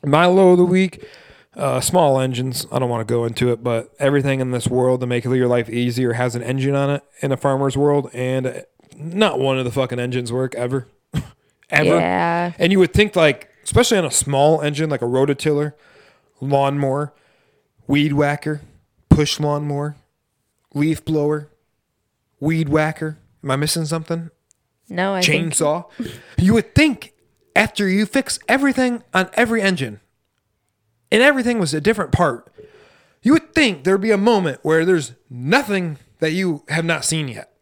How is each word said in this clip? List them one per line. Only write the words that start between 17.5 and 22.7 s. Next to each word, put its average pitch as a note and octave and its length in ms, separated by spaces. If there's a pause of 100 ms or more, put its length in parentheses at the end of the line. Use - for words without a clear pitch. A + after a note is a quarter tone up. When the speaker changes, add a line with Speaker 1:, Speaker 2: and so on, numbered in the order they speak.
Speaker 1:
weed D3 260
whacker, D3 480 (480)
push D3+ 300
lawnmower, D3 560 (800)
leaf D3+ 300
blower, D3 440 (920)
weed D#3+ 280
whacker. D#3 500 (260)